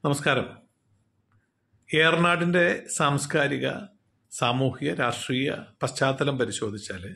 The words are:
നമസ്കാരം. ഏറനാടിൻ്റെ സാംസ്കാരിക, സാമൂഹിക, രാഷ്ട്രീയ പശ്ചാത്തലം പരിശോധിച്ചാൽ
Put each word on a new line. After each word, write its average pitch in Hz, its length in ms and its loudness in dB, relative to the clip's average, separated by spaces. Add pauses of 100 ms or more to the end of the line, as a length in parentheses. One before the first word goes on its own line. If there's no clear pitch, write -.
നമസ്കാരം. 139 420 2 (1400)
ഏറനാടിൻ്റെ 170 760 4 (320)
സാംസ്കാരിക, 139 720 0 (640)
സാമൂഹിക, 131 640 0
രാഷ്ട്രീയ 127 540 -2 (340)
പശ്ചാത്തലം 135 560 0
പരിശോധിച്ചാൽ 104 680 -4 (120)